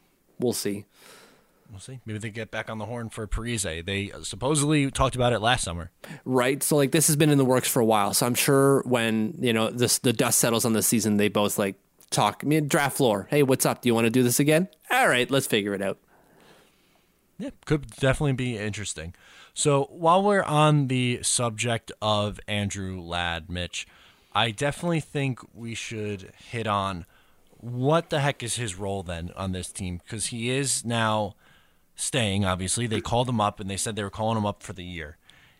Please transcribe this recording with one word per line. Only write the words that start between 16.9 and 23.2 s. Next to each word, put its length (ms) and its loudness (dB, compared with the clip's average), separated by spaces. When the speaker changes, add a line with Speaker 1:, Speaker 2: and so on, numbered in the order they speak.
Speaker 2:
Yeah, 120 -10
could 300 -2
definitely 360 0
be 240 -4
interesting. 580 -8
So 380 2
while 320 2
we're 200 2
on 460 4
the 340 0
subject 800 -2
of 480 0
Andrew 500 -4
Ladd, 520 -4